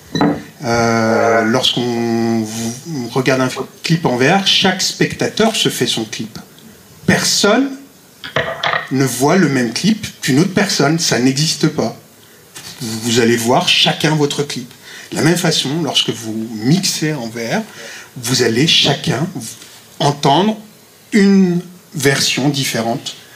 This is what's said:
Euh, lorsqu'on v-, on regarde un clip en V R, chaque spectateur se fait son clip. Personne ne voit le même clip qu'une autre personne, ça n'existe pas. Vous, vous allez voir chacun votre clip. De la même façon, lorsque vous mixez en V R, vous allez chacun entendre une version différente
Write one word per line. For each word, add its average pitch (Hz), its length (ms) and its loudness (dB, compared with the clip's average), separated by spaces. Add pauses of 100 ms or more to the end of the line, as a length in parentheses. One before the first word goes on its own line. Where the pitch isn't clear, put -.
(640)
Euh, 113 800 2
lorsqu'on 117 1000 0
v-, 117 640 -6
on 113 80 -10
regarde 131 280 2
un 127 80 2 (340)
clip 165 220 0
en 123 120 0
V 131 140 4
R, 196 160 2
chaque 185 340 2
spectateur - 760 -2
se - 140 0
fait - 180 -2
son - 160 -2
clip. - 360 -10 (680)
Personne 214 640 2 (1200)
ne 135 140 2
voit 135 320 2
le 170 120 4
même 127 220 0
clip - 360 0 (140)
qu'une 135 180 2
autre 180 140 2
personne, 165 440 2
ça 120 220 0
n'existe 135 480 2
pas. 120 280 -2 (840)
Vous, 110 220 -8
vous 117 160 2
allez 117 180 4
voir 127 320 2
chacun 160 460 2
votre 143 280 0
clip. - 260 -8 (420)
De - 60 -8
la 101 40 0
même 165 160 4
façon, 165 320 0 (140)
lorsque - 260 0
vous 110 260 -8 (280)
mixez 156 500 0
en 120 140 -6
V 113 200 -8
R, 180 140 -2 (560)
vous 123 260 0
allez 120 240 4
chacun 143 580 2 (720)
entendre 156 580 2 (560)
une 190 460 6 (360)
version 139 540 0
différente 120 680 -4 (200)